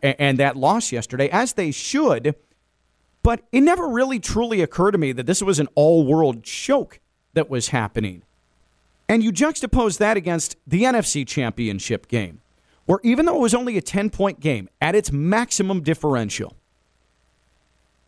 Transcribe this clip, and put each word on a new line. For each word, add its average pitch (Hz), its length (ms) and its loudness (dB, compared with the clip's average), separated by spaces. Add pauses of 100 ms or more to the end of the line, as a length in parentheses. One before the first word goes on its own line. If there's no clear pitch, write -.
a-, 139 200 0
and 135 160 2
that 139 180 0
loss 170 360 0
yesterday, 131 380 -4
as 233 240 -2
they 165 180 -2
should. 156 640 0 (840)
But 233 200 2 (100)
it 262 100 4
never 339 260 2
really 254 320 0
truly 220 420 0
occurred 185 300 0
to 202 60 0
me 143 140 0
that 123 140 -6
this 185 160 0
was 190 160 2
an 147 160 0
all-world 151 720 4
choke - 560 -4 (340)
that 156 160 0
was 123 180 -2
happening. 104 540 -4 (840)
And 226 160 2
you 220 80 0
juxtapose 233 680 0
that 214 180 2
against 170 400 -4 (100)
the 185 200 2
N 262 80 2
F 220 120 2
C 143 180 -2
Championship 113 840 -4
game, 98 340 -6 (460)
where 185 160 2
even 247 240 2
though 349 100 0
it 311 40 0
was 233 140 4
only 247 220 -2
a 175 60 -2
ten-point 202 580 -2
game 131 280 -4 (120)
at 160 140 0
its 208 160 0
maximum 190 720 0
differential, 127 720 -2 (1500)